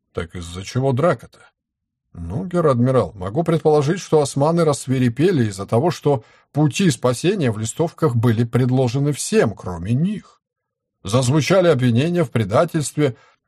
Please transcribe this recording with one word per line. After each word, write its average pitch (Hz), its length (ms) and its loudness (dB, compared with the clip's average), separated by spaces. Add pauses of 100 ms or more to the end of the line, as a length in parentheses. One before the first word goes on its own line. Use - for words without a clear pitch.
(120)
"Так 87 220 -10
из-за 90 300 -14
чего 131 280 -2
драка-то?" 143 460 -2 (720)
"Ну, 87 320 -8
герр 175 220 -2
адмирал, 123 480 2
могу 101 280 -4
предположить, 156 580 2
что 156 200 2
османы 156 460 0
рассвирепели 131 800 0
из-за 98 180 -8
того, 127 260 0
что 123 340 -2 (280)
пути 151 380 2
спасения 143 600 0
в 104 60 -4
листовках 135 580 -2
были 117 300 2
предложены 131 680 0
всем, 147 420 0
кроме 90 400 -6
них. 185 480 -4 (600)
Зазвучали 135 680 2
обвинения 139 540 2
в - 80 -4
предательстве, 139 840 0 (320)